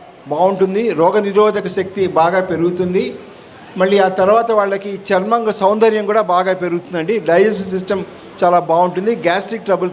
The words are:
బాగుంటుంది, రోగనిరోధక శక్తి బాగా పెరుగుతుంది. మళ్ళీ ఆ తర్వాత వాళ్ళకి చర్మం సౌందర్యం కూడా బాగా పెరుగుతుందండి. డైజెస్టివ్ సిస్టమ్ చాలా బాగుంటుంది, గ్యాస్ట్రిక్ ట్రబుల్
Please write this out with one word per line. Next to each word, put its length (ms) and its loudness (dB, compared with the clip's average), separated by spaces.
బాగుంటుంది, 640 0
రోగనిరోధక 800 2
శక్తి 400 -2
బాగా 340 2
పెరుగుతుంది. 760 -2
మళ్ళీ 220 2
ఆ 80 4
తర్వాత 440 2
వాళ్ళకి 480 -2
చర్మం 400 0
సౌందర్యం 520 2
కూడా 160 2
బాగా 320 0
పెరుగుతుందండి. 680 -4
డైజెస్టివ్ 600 2
సిస్టమ్ 240 -4
చాలా 160 4
బాగుంటుంది, 560 0
గ్యాస్ట్రిక్ 500 -4
ట్రబుల్ 280 -2